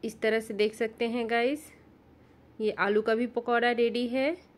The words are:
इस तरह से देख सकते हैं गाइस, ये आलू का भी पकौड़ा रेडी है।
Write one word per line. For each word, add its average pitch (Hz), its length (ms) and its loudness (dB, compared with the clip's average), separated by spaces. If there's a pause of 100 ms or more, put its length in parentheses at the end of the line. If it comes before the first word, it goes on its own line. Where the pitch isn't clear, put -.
इस 220 160 -8
तरह 220 200 0
से 220 140 -10
देख 214 200 0
सकते 226 340 -4
हैं 233 220 -4
गाइस, 240 420 -2 (880)
ये 214 100 0
आलू 208 320 2
का 220 120 2
भी 240 120 0
पकौड़ा 240 440 0
रेडी 233 380 0
है। 269 280 -2 (220)